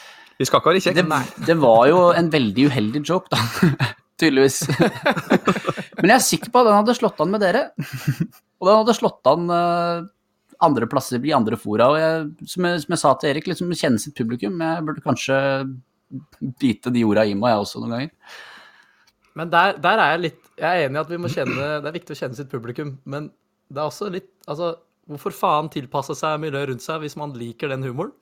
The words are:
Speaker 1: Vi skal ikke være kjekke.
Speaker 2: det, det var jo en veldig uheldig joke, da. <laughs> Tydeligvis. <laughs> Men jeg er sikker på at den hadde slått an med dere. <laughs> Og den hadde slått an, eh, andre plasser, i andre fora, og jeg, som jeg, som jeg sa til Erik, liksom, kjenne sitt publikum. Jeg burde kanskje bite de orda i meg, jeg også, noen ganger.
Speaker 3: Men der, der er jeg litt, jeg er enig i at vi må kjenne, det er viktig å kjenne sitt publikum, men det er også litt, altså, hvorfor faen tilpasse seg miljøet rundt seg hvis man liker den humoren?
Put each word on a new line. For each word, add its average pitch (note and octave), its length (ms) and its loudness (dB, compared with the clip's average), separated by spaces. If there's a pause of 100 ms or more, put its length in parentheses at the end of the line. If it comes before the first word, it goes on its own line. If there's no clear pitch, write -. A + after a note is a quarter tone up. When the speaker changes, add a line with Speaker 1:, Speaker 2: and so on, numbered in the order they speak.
(380)
Speaker 1:
Vi C3+ 60 0
skal C3 160 2
ikke C3 140 4
være A#2 100 0
kjekke. F3 240 2
Speaker 2:
det, C#3+ 380 -4
det E3 120 4
var A#2+ 300 8
jo F3 240 6
en E3 180 2
veldig C3 400 2
uheldig B2 320 -2
joke, F3+ 280 -2
da. A2+ 100 0 (400)
<laughs> B2 160 -4 (240)
Tydeligvis. C3+ 480 4
<laughs> - 1300 -2
Men F#3 120 2
jeg C4 60 8
er G#3+ 60 -2
sikker - 280 -2
på B3 80 6
at A#3+ 80 6
den G#3 80 6
hadde G#3+ 160 4
slått A#3 320 -2
an F3+ 80 0
med G#3+ 80 0
dere. G3+ 300 2 (440)
<laughs> - 460 -8
Og F#3 80 0
den G#3+ 140 8
hadde A3 160 4
slått - 320 -2
an, E3+ 180 2
eh, E3+ 540 0 (580)
andre C3+ 260 2
plasser, B2 380 -2
i D3+ 80 0
andre A2+ 240 2
fora, G#2+ 320 2
og D3+ 80 4
jeg, D#3+ 560 -2
som F3+ 160 -2
jeg, F3 140 -2
som F3+ 100 -6
jeg D#3+ 80 -2
sa C#3 160 4
til D3+ 140 -2
Erik, D3+ 180 -4
liksom, F3 240 -4
kjenne C#3+ 300 0
sitt D3 160 -14
publikum. E3+ 420 -6
Jeg E3 240 -4
burde D3+ 160 -8
kanskje C3+ 380 -2 (1200)
bite B2 320 -2
de A#2 160 2
orda G#2 160 4
i G2+ 80 -2
meg, A2 220 0
jeg G#2 100 0
også, A#2 160 -12
noen A#2 140 -8
ganger. C3 160 -8 (1300)
Speaker 3:
Men D#3+ 160 -8
der, F3+ 280 4
der G3 220 2
er D3 100 4
jeg F3 140 -2
litt, - 140 -10 (200)
jeg D#3+ 80 -2
er E3+ 220 0
enig C#3+ 80 -6
i D#3 60 -2
at D#3+ 100 -14
vi E3+ 80 -8
må F3 100 -4
kjenne, C3+ 380 -4 (100)
det C#3+ 80 -8
er E3 80 -10
viktig D#3+ 200 -14
å - 40 -12
kjenne B2+ 160 -8
sitt C#3 160 -12
publikum, C3 440 -10 (120)
men C#3+ 220 -10 (400)
det C3+ 100 -12
er D3+ 80 -2
også - 240 -10
litt, F#3 160 -10 (220)
altså, E3 240 -6 (340)
hvorfor D3+ 240 -8
faen D#3+ 400 0
tilpasse C#3+ 460 -6
seg D#3 240 -4
miljøet C#3 320 -6
rundt A#2 100 -14
seg D#3+ 160 -8
hvis D3+ 160 -12
man D3 160 -10
liker A#2+ 400 -10
den C3 160 -6
humoren? D#3 340 -8